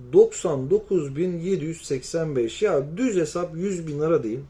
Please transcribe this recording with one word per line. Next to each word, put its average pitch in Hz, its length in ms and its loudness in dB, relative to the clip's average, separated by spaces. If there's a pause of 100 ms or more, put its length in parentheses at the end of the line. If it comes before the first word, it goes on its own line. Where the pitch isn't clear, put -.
(140)
doksan 165 560 4
dokuz 170 460 0
bin 175 240 -2
yedi 170 260 -2
yüz 160 200 -8
seksen 151 500 -4
beş. 117 260 0
Ya 160 360 0
düz 240 180 0
hesap 160 420 -2
yüz 175 300 -4
bin 147 120 -4
lira 156 240 2
diyeyim. 123 260 -4